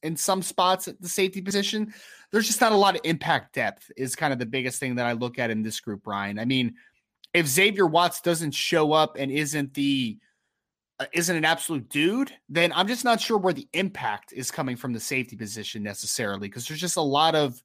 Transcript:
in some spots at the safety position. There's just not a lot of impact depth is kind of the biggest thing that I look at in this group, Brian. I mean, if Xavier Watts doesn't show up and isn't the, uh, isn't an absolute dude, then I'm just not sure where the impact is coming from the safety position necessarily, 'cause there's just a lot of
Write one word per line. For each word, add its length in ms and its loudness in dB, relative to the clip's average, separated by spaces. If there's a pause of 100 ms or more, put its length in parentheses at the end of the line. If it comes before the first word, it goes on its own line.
in 140 -4
some 240 0
spots 480 2
at 140 -16
the 60 -10
safety 340 -2
position. 500 -2 (380)
There's 160 2
just 140 0
not 120 6
a 40 6
lot 180 6
of 100 -4
impact 500 0
depth 440 -4
is 180 -4
kind 160 0
of 60 -2
the 80 -4
biggest 340 -4
thing 140 -4
that 100 -2
I 80 0
look 260 -4
at 120 -2
in 120 -2
this 160 -4
group, 260 -8
Brian. 340 -4
I 80 -4
mean, 300 0 (580)
if 120 4
Xavier 400 4
Watts 360 2
doesn't 300 0
show 400 2
up 260 4
and 120 -2
isn't 440 -2
the, 440 0 (800)
uh, 140 -6
isn't 240 0
an 80 0
absolute 460 -2
dude, 420 0 (160)
then 260 2
I'm 140 2
just 160 -4
not 160 4
sure 160 0
where 160 2
the 220 -6
impact 580 -4
is 180 -8
coming 260 -4
from 180 -6
the 60 -6
safety 360 -4
position 460 -10
necessarily, 680 -4
'cause 180 -12
there's 140 -10
just 160 -2
a 60 0
lot 320 4
of 300 2